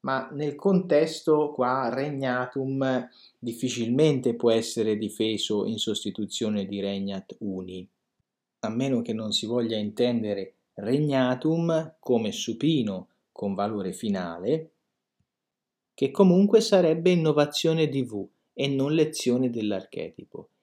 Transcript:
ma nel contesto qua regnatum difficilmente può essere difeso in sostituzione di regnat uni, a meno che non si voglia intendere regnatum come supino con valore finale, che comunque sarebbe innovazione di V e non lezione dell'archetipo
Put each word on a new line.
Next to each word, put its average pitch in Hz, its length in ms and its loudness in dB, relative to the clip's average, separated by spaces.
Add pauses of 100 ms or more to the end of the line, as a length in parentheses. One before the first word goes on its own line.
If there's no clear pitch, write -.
ma 135 300 -4
nel 147 240 -4
contesto 160 960 2
qua 127 420 0
regnatum 131 1120 -2 (300)
difficilmente 123 960 0
può 117 160 2
essere 110 480 0
difeso 107 680 -2
in 110 120 -4
sostituzione 104 880 -4
di 98 140 -6
regnat 98 600 -6
uni, 92 480 -8 (720)
a 110 100 -6
meno 123 320 0
che 117 120 -6
non 110 200 -6
si - 120 -4
voglia 117 320 -2
intendere 104 760 -2 (220)
regnatum 151 1200 0
come 113 320 0
supino 113 760 -2 (260)
con 101 200 -4
valore 101 400 -4
finale, 98 800 -2 (1200)
che 135 180 -2
comunque 196 500 6
sarebbe 175 500 4
innovazione 156 760 2
di 135 160 -2
V 107 220 -6 (280)
e 139 140 -2
non 139 260 0
lezione 131 560 2
dell'archetipo 101 1000 -6 (140)